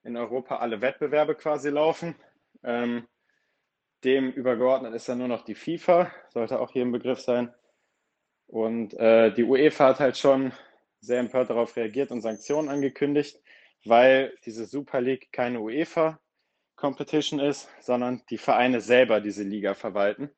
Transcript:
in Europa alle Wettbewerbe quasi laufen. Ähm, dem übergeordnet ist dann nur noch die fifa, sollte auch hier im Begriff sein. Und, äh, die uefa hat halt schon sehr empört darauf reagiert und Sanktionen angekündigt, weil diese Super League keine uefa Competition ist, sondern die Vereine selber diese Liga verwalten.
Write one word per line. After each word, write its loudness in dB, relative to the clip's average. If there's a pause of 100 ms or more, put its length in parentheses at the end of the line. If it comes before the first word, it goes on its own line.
in -12
Europa -6
alle -6
Wettbewerbe -2
quasi -4
laufen. -2 (480)
Ähm, -4 (960)
dem 2
übergeordnet 0
ist -10
dann -4
nur -4
noch -4
die -12
fifa, 0 (200)
sollte -4
auch -6
hier -2
im -2
Begriff -4
sein. -2 (960)
Und, -4
äh, 6
die 2
uefa 4
hat 2
halt 2
schon 2 (480)
sehr -2
empört -2
darauf -2
reagiert -4
und -6
Sanktionen -4
angekündigt, -2 (480)
weil 6 (120)
diese -10
Super -6
League -4
keine -4
uefa -4 (560)
Competition -4
ist, -4 (100)
sondern -4
die -8
Vereine 2
selber 4
diese -6
Liga -4
verwalten. -4